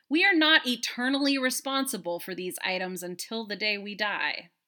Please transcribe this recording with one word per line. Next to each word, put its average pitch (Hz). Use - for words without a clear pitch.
We 320
are 392
not 311
eternally 269
responsible 254
for 185
these 180
items 185
until 180
the 208
day 208
we 202
die. 175